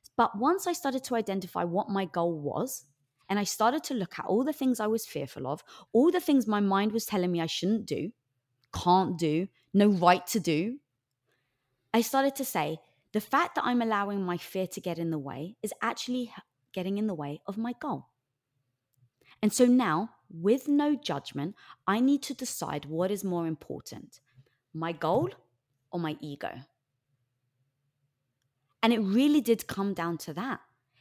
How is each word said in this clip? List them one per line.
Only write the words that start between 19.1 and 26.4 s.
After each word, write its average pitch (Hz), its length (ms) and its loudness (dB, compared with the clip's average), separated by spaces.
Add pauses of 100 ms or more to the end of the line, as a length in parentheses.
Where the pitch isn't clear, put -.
And 208 120 2
so 247 140 6
now, 226 500 2 (120)
with 196 380 0
no 294 300 2
judgment, 143 580 -6 (320)
I 208 140 2
need 277 240 4
to 269 100 -8
decide 151 520 -8
what 170 260 -2
is 196 100 -6
more 175 240 -2
important, - 760 -10 (540)
my 160 160 -4
goal 170 400 2 (640)
or 165 80 -4
my 156 200 -4
ego. 143 420 -10 (2250)